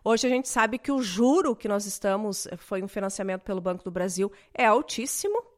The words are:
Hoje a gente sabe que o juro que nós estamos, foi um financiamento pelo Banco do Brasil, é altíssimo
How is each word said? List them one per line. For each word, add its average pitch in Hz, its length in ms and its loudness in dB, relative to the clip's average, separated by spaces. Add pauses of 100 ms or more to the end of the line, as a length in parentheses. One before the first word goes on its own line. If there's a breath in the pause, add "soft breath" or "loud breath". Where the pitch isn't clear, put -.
Hoje 226 220 2
a - 20 4
gente 254 180 2
sabe 226 300 0
que - 160 -2
o 269 80 2
juro 240 560 4
que - 100 -8
nós 202 180 0
estamos, 202 640 -4 (100)
foi 190 240 -6
um 196 60 -8
financiamento 196 560 -6
pelo 190 160 -4
Banco 180 240 -4
do 185 80 -8
Brasil, 185 400 -2 (220 loud breath)
é 254 120 2
altíssimo 285 920 0